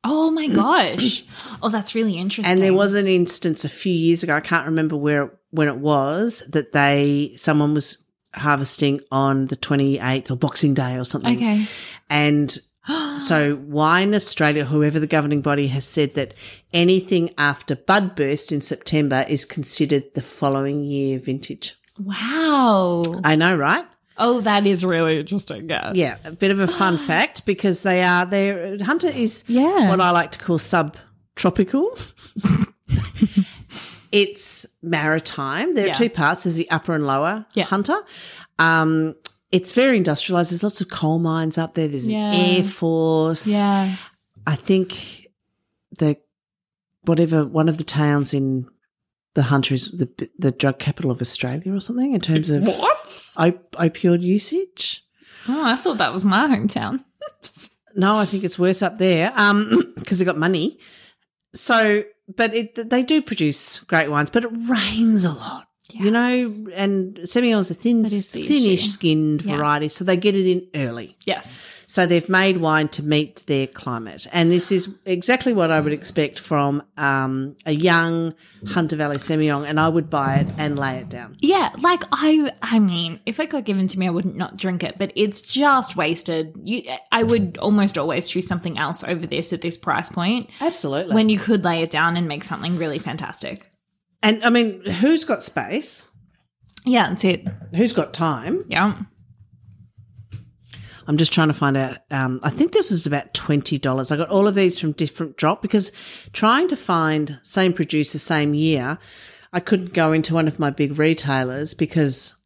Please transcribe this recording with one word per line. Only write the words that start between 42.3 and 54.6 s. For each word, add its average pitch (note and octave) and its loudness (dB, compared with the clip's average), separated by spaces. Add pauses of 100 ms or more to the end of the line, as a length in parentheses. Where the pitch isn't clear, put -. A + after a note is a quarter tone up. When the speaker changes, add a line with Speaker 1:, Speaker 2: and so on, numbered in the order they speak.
Speaker 2:
an F3+ 4
air F#3 2
force. D#3+ 0
Speaker 1:
Yeah. G3+ 2 (520)
Speaker 2:
I D3+ 2
think - -2 (720)
the, D3+ 2 (840)
whatever, D#3+ 0
one D#3 0
of D#3 -2
the D#3 -8
towns C#3+ 0
in C3+ -2 (680)
the D3 2
Hunter C3+ 0
is - -4
the, E3+ -4 (300)
the C3+ 2
drug C3+ -2
capital C3+ -2
of B2 -4
Australia C3+ -4
or G3 -2
something B3 -2
in G3 0
terms D#3+ 0
of D3 2
Speaker 1:
What? - -2
Speaker 2:
op-, F3 0
opioid F3 2
usage. D4+ -2 (440)